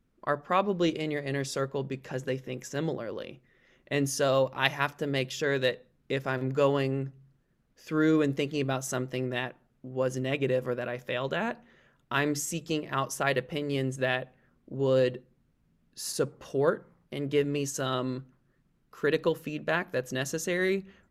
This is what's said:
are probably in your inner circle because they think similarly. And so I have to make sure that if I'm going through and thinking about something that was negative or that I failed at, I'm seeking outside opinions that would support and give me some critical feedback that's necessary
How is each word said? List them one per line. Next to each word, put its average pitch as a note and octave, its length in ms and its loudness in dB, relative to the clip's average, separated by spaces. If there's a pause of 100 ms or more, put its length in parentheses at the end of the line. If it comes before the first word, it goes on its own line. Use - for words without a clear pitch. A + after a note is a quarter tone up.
(240)
are D3 140 0
probably F3+ 600 2
in D#3 140 -2
your D3 100 -2
inner C#3 220 -2
circle C3+ 400 -2
because C3 400 -6
they C3 140 -2
think B2+ 280 -10
similarly. C#3 760 -6 (460)
And C#3 200 2
so C3+ 460 4
I C3+ 160 2
have C#3+ 280 -2
to D3+ 100 -4
make C3 240 -2
sure C#3 280 0
that B2+ 260 0 (240)
if C#3 180 0
I'm C3 240 0
going C#3 600 2 (640)
through D#3 460 4
and C#3 140 2
thinking D3 260 -2
about C3+ 240 -2
something B2+ 460 -2
that B2 240 -4 (260)
was C3 360 -2
negative B2+ 500 0
or B2 80 0
that A#2+ 120 -4
I B2 100 -6
failed B2+ 360 -4
at, A3 300 -4 (480)
I'm C#3+ 240 2
seeking D3+ 540 -4
outside C#3 480 0
opinions C3+ 600 -2
that B2+ 380 -2 (340)
would C3 540 2 (720)
support - 960 -2 (200)
and C#3+ 180 -4
give C#3+ 180 2
me C#3+ 180 -2
some C3 600 -2 (680)
critical D#3 420 2
feedback D3+ 580 -2
that's B2+ 200 -2
necessary F3+ 760 0 (260)